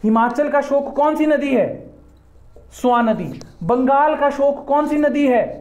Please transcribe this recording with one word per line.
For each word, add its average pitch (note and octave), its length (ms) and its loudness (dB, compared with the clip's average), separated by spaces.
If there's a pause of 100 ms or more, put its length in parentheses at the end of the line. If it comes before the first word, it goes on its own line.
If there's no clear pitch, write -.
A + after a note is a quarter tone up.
हिमाचल A#3+ 460 2
का C#4 120 0
शोक C#4 340 -2
कौन D4+ 200 2
सी D#4 100 0
नदी C#4+ 240 0
है? A3 420 -2 (800)
स्वां A#3+ 340 0
नदी। F#3 340 -4 (240)
बंगाल C4+ 520 2
का C#4+ 160 2
शोक C#4 360 -2
कौन D4 200 0
सी D4+ 100 -2
नदी C#4+ 300 2
है? A#3+ 160 2 (180)